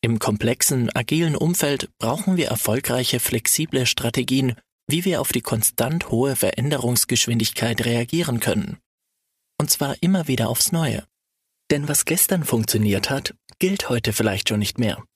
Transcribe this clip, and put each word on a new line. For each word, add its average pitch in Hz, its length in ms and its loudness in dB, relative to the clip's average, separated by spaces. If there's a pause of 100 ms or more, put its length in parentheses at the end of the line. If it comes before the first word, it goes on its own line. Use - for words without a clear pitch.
Im 117 160 0
komplexen, 117 760 0
agilen 151 400 0
Umfeld 156 540 -2 (100)
brauchen 165 380 0
wir 170 100 0
erfolgreiche, 123 720 0
flexible 131 680 0
Strategien, 127 680 0 (340)
wie 170 160 0
wir 180 160 2
auf - 100 -2
die 120 100 0
konstant 120 680 -2
hohe 123 260 2
Veränderungsgeschwindigkeit 117 1500 0
reagieren 120 540 0
können. - 400 -2 (800)
Und 147 100 0
zwar 139 320 0
immer 175 260 2
wieder 123 220 2
aufs - 220 0
Neue. 160 340 0 (640)
Denn 147 180 2
was 147 180 0
gestern 175 380 0
funktioniert 107 680 0
hat, - 260 -4 (240)
gilt 190 300 0
heute 117 220 0
vielleicht 104 380 0
schon 104 100 2
nicht 104 200 -2
mehr. 110 240 0 (120)